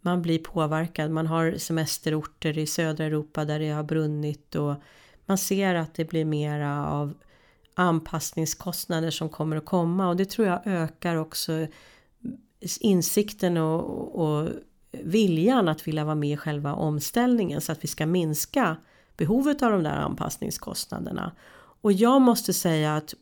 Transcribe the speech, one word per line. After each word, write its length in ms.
Man 200
blir 180
påverkad. 720
Man 160
har 300
semesterorter 1000
i 100
södra 380
Europa 400
där 140
det 100
har 140
brunnit 720
och 180
man 120
ser 380
att 200
det 100
blir 200
mera 640
av 260
anpassningskostnader 1400
som 180
kommer 260
att 100
komma, 440
och 60
det 100
tror 220
jag 180
ökar 500
också 520
insikten 760
och, 580
och 340
viljan 760
att 200
vilja 180
vara 100
med 140
i 80
själva 360
omställningen 880
så 100
att 120
vi 40
ska 180
minska 720
behovet 460
av 80
de 120
där 140
anpassningskostnaderna. 1300
Och 100
jag 300
måste 320
säga 420
att 260